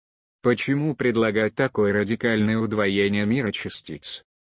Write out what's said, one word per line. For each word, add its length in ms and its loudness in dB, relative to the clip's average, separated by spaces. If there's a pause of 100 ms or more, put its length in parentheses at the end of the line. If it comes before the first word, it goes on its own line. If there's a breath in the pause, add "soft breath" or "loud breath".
(440)
Почему 520 0
предлагать 600 2
такое 380 2
радикальное 640 0
удвоение 680 0
мира 260 0
частиц? 720 -10 (320)